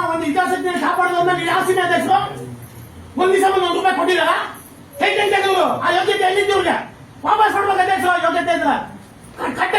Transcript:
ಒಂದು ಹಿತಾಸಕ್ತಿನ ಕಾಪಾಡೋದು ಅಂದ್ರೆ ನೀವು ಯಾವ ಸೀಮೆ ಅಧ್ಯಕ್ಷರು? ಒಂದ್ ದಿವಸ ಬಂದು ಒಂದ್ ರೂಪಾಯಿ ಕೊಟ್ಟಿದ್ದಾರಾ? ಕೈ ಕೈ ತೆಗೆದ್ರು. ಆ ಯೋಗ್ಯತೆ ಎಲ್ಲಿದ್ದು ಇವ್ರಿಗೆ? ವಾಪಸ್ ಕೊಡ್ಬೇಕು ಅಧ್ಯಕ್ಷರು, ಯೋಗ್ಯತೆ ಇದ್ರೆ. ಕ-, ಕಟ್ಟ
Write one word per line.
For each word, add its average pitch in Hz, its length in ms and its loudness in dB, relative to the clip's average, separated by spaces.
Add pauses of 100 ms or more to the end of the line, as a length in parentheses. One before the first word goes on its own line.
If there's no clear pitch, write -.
ಒಂದು 330 160 -2
ಹಿತಾಸಕ್ತಿನ 370 560 0
ಕಾಪಾಡೋದು 349 400 0
ಅಂದ್ರೆ 359 160 2
ನೀವು 339 120 -2
ಯಾವ 359 160 2
ಸೀಮೆ 370 160 2
ಅಧ್ಯಕ್ಷರು? 349 380 2 (960)
ಒಂದ್ 381 160 4
ದಿವಸ 381 180 4
ಬಂದು 370 140 2
ಒಂದ್ 349 140 -2
ರೂಪಾಯಿ 381 160 2
ಕೊಟ್ಟಿದ್ದಾರಾ? 339 420 2 (640)
ಕೈ 392 180 0
ಕೈ 415 120 2
ತೆಗೆದ್ರು. 381 360 2 (160)
ಆ 339 100 0
ಯೋಗ್ಯತೆ 381 320 0
ಎಲ್ಲಿದ್ದು 403 320 2
ಇವ್ರಿಗೆ? 330 200 0 (500)
ವಾಪಸ್ 427 280 2
ಕೊಡ್ಬೇಕು 392 320 0
ಅಧ್ಯಕ್ಷರು, 381 280 0 (100)
ಯೋಗ್ಯತೆ 339 340 0
ಇದ್ರೆ. 285 180 0 (600)
ಕ-, - 200 -6
ಕಟ್ಟ 370 220 -2